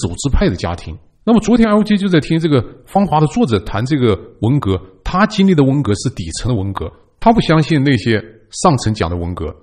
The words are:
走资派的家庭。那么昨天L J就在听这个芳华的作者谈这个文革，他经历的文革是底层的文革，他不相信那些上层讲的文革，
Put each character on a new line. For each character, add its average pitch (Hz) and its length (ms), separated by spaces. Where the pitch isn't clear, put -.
走 85 120
资 - 160
派 - 160
的 95 80
家 87 180
庭。 - 240
那 226 80
么 220 80
昨 240 160
天 226 100
L 208 160
J 208 140
就 196 100
在 170 140
听 165 180
这 165 80
个 135 160
芳 196 200
华 151 140
的 151 80
作 240 180
者 107 140
谈 107 260
这 147 120
个 113 200
文 123 180
革， 95 220
他 190 220
经 196 200
历 190 80
的 143 120
文 135 180
革 101 120
是 127 160
底 101 120
层 113 100
的 120 80
文 98 140
革， 80 180
他 233 140
不 226 80
相 160 200
信 143 220
那 139 140
些 107 260
上 156 260
层 110 160
讲 90 160
的 90 80
文 87 160
革， 76 300